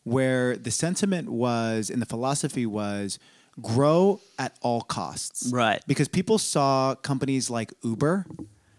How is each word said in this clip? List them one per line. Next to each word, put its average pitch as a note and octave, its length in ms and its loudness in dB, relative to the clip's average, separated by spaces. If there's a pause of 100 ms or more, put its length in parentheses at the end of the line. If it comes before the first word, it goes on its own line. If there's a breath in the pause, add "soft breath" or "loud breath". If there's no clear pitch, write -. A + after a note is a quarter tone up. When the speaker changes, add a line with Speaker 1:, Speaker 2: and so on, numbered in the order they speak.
Speaker 1:
where B2+ 540 2
the - 140 -6
sentiment F#3 600 0
was A2+ 600 0
and B2 100 -2
the A2+ 60 -4
philosophy C3 580 -2
was G2+ 520 -4 (440 soft breath)
grow D3+ 580 4 (200)
at C3 220 -6
all A#2+ 200 0
costs. - 720 -6
Speaker 2:
Right. A2+ 340 2
Speaker 1:
Because C#3+ 200 2
people G#3+ 320 2
saw C3+ 560 2
companies C3+ 560 -2
like A#2 200 -4 (120)
Uber, D3 420 0 (540 loud breath)